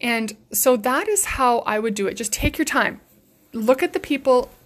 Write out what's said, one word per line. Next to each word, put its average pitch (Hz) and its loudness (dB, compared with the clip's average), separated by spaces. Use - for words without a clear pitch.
And 226 -2
so 254 4
that 262 0
is 415 2
how 240 2
I 214 -2
would 220 -2
do 202 -2
it. 202 -2
Just 208 -8
take 294 -2
your 320 0
time. - 0
Look 247 2
at 349 0
the 370 -2
people, 269 0